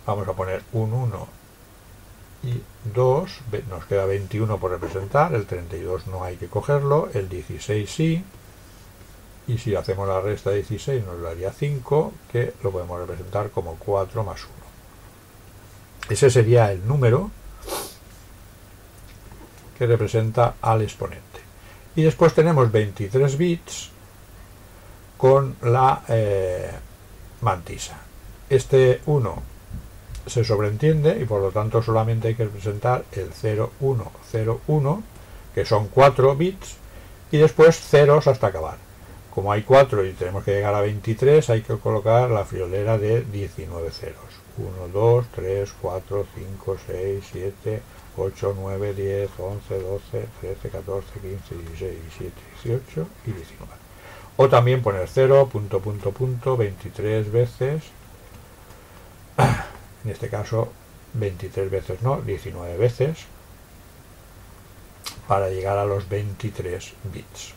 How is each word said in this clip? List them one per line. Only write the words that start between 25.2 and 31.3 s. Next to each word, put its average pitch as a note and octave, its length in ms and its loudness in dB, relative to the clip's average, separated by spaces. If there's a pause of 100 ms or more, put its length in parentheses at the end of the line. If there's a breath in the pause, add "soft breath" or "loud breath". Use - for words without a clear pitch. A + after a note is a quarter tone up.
la, C3 460 4
eh, G2 640 0 (680)
mantisa. F#2 560 -4 (540)
Este C3 560 6
uno A#2+ 360 0 (840)
se A#2 180 0
sobreentiende C#3+ 760 2
y B2+ 40 -2
por G#2+ 160 0